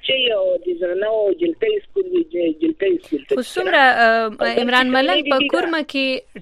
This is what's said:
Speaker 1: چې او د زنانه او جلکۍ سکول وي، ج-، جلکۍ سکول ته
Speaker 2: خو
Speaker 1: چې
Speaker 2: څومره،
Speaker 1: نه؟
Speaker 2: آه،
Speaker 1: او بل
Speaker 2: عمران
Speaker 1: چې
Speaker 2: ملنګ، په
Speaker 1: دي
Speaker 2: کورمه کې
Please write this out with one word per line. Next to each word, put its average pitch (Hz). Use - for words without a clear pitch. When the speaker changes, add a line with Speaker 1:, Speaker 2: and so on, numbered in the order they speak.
Speaker 1:
چې 254
او 185
د 175
زنانه 185
او -
جلکۍ 208
سکول -
وي، 165
ج-، 175
جلکۍ 165
سکول 285
ته -
Speaker 2:
خو 254
Speaker 1:
چې -
Speaker 2:
څومره، 359
Speaker 1:
نه؟ 254
Speaker 2:
آه، 226
Speaker 1:
او 220
بل 233
Speaker 2:
عمران 247
Speaker 1:
چې 254
Speaker 2:
ملنګ، 311
په 262
Speaker 1:
دي 285
Speaker 2:
کورمه 339
کې 269